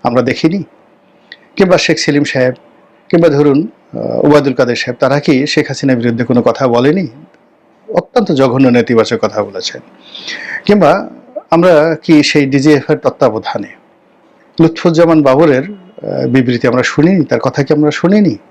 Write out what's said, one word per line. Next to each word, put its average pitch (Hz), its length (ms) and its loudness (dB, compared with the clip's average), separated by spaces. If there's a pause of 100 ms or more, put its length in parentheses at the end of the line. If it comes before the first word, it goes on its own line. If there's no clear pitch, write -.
আমরা 123 200 -2
দেখিনি, 160 400 -2 (920)
কিংবা 180 220 2
শেখ 156 200 -2
সেলিম 143 260 -2
সাহেব, 127 300 -2 (540)
কিংবা 170 200 2
ধরুন, 147 400 2
আহ, - 580 -4
ওবায়দুল 143 280 2
কাদের 120 220 -2
সাহেব, 120 240 -8
তারা 139 200 0
কি 143 260 0
শেখ 147 220 -2
হাসিনার 135 280 -2
বিরুদ্ধে 117 280 -2
কোনো 120 180 0
কথা 123 260 0
বলেনি? 139 380 0 (840)
অত্যন্ত - 440 -2
জঘন্য 135 360 2
নেতিবাচক 117 520 2
কথা 107 220 -4
বলেছেন। 98 380 -10 (840)
কিংবা 190 440 2 (420)
আমরা 165 520 2
কি 151 200 4
সেই 147 240 0
ডিজিএফ 139 440 0
এর 147 80 0
তত্ত্বাবধানে 117 680 -4 (920)
লুৎফুজ্জামান 165 640 2
বাবরের, 139 400 4
আহ, 175 680 -8
বিবৃতি 123 400 0
আমরা 123 140 0
শুনিনি, 160 420 0
তার 120 160 -2
কথা - 220 -4
কি 139 120 0
আমরা 151 160 0
শুনিনি? 180 460 0 (140)